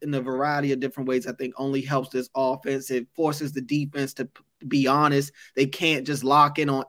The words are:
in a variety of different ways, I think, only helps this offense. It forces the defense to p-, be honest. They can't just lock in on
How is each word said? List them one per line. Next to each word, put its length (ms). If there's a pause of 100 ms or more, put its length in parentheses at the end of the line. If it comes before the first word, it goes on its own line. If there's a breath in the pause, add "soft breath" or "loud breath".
in 100
a 80
variety 520
of 80
different 280
ways, 180
I 60
think, 240
only 240
helps 300
this 240
offense. 560
It 160 (100)
forces 360
the 100
defense 520
to 120
p-, 160 (260)
be 180
honest. 460 (240 loud breath)
They 80
can't 420
just 180
lock 340
in 100
on 200